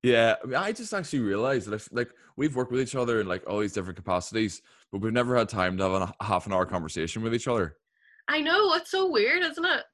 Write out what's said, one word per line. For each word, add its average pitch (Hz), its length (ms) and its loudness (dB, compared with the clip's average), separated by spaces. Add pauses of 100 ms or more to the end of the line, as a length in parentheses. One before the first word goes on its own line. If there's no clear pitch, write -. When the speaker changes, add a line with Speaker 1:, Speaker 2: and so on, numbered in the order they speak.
Speaker 1:
Yeah, 117 400 6
I - 20 -12
mean, 127 100 -6
I 196 160 0
just 220 220 -8
actually 156 280 -4
realized 110 460 0
that 104 60 -6
if, 107 180 -10
like, 120 200 -4 (260)
we've 139 180 -2
worked 123 160 -2
with 127 80 0
each 131 160 -4
other 120 260 0
in, 95 60 -2
like, 90 200 -4
all 104 120 -2
these 104 140 -2
different 90 240 -6
capacities, 98 640 -2 (300)
but 98 100 -6
we've 113 100 0
never 123 240 2
had 113 140 4
time 92 280 0
to 95 120 0
have 95 300 0
a - 40 -8
half 92 220 0
an 101 80 -4
hour 92 140 4
conversation 85 560 -4
with 113 100 -2
each 117 140 -2
other. 101 280 0 (520)
Speaker 2:
I 302 120 0
know, 349 340 4
it's 349 180 -2
so 381 180 2
weird, 277 320 4
isn't 330 240 -2
it? 285 180 0 (100)